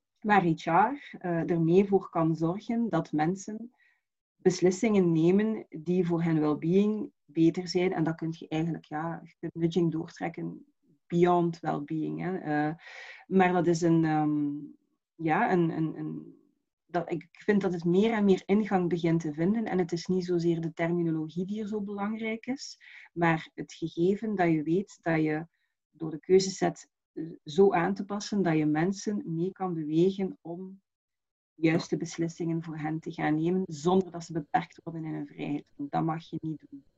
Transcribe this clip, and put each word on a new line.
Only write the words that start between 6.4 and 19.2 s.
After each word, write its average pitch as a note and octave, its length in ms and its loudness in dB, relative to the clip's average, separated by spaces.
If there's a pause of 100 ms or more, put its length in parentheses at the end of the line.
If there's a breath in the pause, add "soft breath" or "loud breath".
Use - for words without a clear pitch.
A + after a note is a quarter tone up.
beter E3 420 2
zijn. F3+ 260 0
En E3 100 0
dat E3 120 0
kun D#3+ 220 -6
je - 100 -14
eigenlijk, D#3+ 380 -4
ja, D#3+ 380 -8
je E3 160 -20
kunt E3 160 -10
nudging E3 360 2
doortrekken E3+ 760 -8 (420)
beyond F3 520 2
well-being, D#3 600 -4
hè. F3+ 160 -6
Eh, D3+ 380 -2 (520 loud breath)
maar F3+ 260 4
dat F3 140 4
is E3 140 2
een, E3 240 4
ehm, D3+ 440 0 (680)
ja, D#3+ 360 0
een, F3 180 2
een, D#3+ 280 -4
een, D#3 400 -10 (480)
dat, E3+ 260 -4
ik E3+ 200 -6
vind G3+ 300 0
dat F#3 120 0
het E3+ 100 -6
meer F#3+ 280 4
en G#3+ 140 2
meer F#3+ 200 4
ingang G3 440 2
begint E3+ 320 2